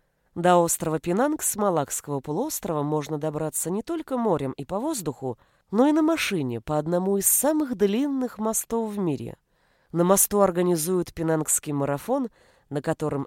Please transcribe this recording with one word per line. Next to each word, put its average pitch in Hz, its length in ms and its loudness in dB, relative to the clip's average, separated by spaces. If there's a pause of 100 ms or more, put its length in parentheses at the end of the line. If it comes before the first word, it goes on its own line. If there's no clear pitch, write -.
(360)
До 175 220 6
острова 165 420 2
Пенанг 262 420 0
с - 140 -2
Малакского 156 640 -2
полуострова 156 640 -4
можно 151 340 -2
добраться 156 540 -4
не 202 100 -2
только 311 360 -6
морем 160 340 0
и 143 120 -12
по 185 160 -6
воздуху, 170 600 -6 (320)
но 240 160 6
и 311 40 6
на 311 120 4
машине 156 580 0
по 156 160 -2
одному 180 400 0
из 196 80 -2
самых 294 500 2
длинных 247 600 0
мостов 220 540 -4
в 208 80 -6
мире. 135 380 -4 (540)
На 170 120 2
мосту 196 380 4
организуют 180 720 2
пенангский 160 580 0
марафон, 143 560 -2 (400)
на 147 140 -4
котором 143 420 -2